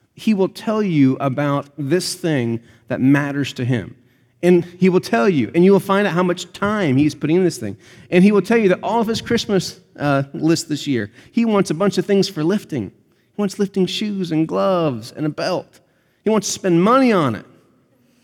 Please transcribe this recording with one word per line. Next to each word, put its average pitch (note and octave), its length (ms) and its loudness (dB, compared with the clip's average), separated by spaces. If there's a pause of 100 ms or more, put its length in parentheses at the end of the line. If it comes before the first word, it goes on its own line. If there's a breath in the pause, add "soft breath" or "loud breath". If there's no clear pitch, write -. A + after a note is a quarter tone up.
(140)
he A3 220 -2
will F#3+ 140 0
tell G#3+ 340 -4
you C#3+ 360 4
about C#3+ 560 -2
this D#3 380 -2
thing A#2+ 480 -2 (260 soft breath)
that F#2+ 140 -4
matters C#3+ 520 2
to B2+ 120 -6
him. A#2 300 -4 (480)
And F3 200 6
he F#3 260 0
will F3+ 100 2
tell A#3 280 -2
you, C#3 280 0
and F3 100 6
you G3 60 8
will G3 80 6
find G3 260 0
out F3 80 -2
how F3 80 0
much F3+ 320 -4
time G3 440 -2
he's D3 180 0
putting D#3+ 220 -2
in F#3+ 60 2
this E3 140 -2
thing. G2+ 180 -10 (360 loud breath)
And F3+ 120 4
he G#3 80 6
will G3+ 120 2
tell A3+ 160 2
you G3+ 100 2
that F3+ 140 0
all A3 180 0
of G#3 60 -2
his A3+ 140 -4
Christmas, - 580 -4 (180)
uh, C#3 240 0 (120)
list D#3+ 360 -2
this D3 160 -6
year, A2+ 260 -4 (200 soft breath)
he A#3 140 0
wants G3+ 260 2
a - 20 -2
bunch F#3+ 240 0
of F3 80 -2
things G3 240 0
for D3+ 140 -6
lifting. D#3 460 -4
He - 520 -14
wants G3 160 -4
lifting G3 300 0
shoes F#3+ 440 -6
and D#3+ 160 0
gloves E3+ 680 -2
and D3+ 120 -6
a D#3+ 40 -2
belt. E3 500 -6 (440)
He G3+ 60 0
wants G#3+ 160 0
to - 80 -6
spend F3 300 0
money B3 280 4
on D3+ 220 2
it. - 120 -12 (800)